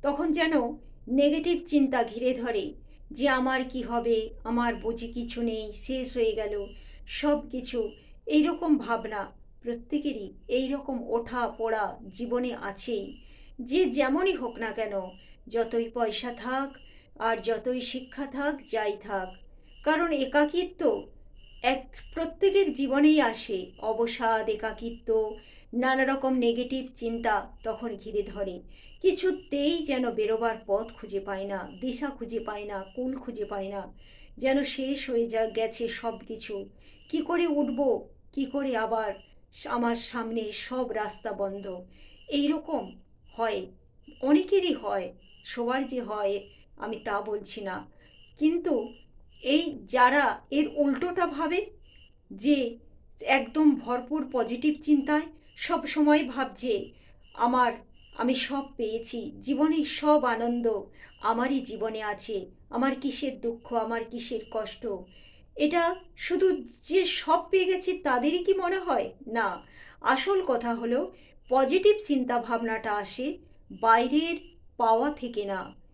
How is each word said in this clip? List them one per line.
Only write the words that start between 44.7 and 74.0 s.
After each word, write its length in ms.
হয়। 400
সবার 420
যে 140
হয় 480
আমি 260
তা 180
বলছি 400
না, 240
কিন্তু 560
এই 360
যারা 520
এর 240
উল্টোটা 520
ভাবে, 380
যে 480
একদম 540
ভরপুর 560
পজিটিভ 500
চিন্তায় 400
সব 320
সময় 360
ভাবছে 680
আমার, 380
আমি 200
সব 300
পেয়েছি, 540
জীবনে 440
সব 400
আনন্দ 580
আমারই 380
জীবনে 440
আছে, 420
আমার 260
কিসের 460
দুঃখ, 320
আমার 300
কিসের 360
কষ্ট। 360
এটা 400
শুধু 460
যে 220
সব 440
পেয়ে 160
গেছি 280
তাদেরই 500
কি 100
মনে 240
হয়? 320
না, 380
আসল 460
কথা 260
হলো 400
পজিটিভ 460
চিন্তা 340
ভাবনাটা 520
আসে 440
বাইরের 640